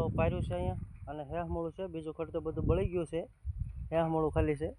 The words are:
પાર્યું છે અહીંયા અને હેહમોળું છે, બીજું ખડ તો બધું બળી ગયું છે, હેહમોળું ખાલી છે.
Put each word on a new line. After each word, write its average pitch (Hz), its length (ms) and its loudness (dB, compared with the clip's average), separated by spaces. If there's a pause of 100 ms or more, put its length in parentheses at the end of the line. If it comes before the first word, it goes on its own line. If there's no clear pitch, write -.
(180)
પાર્યું 170 300 4
છે 170 80 -2
અહીંયા 180 560 -4
અને 151 200 -6
હેહમોળું 170 440 -2
છે, 185 80 -6 (100)
બીજું 156 240 -6
ખડ 160 180 -6
તો 160 100 -2
બધું 160 240 -2
બળી 175 240 4
ગયું 175 180 0
છે, 165 100 0 (720)
હેહમોળું 160 440 4
ખાલી 156 260 4
છે. 165 180 -2